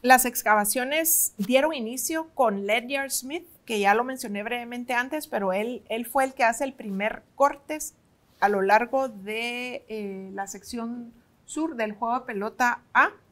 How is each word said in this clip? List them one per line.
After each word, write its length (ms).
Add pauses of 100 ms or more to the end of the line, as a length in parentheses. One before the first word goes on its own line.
Las 240
excavaciones 1120
dieron 360
inicio 600
con 320
Ledyard 460
Smith, 340 (200)
que 140
ya 140
lo 100
mencioné 380
brevemente 520
antes, 340
pero 260
él, 360
él 180
fue 160
el 100
que 100
hace 200
el 100
primer 500 (120)
cortes 600 (440)
a 100
lo 120
largo 460
de, 800
eh, 460
la 140
sección 640 (320)
sur 300
del 180
juego 260
de 60
pelota 560 (120)
A 180 (200)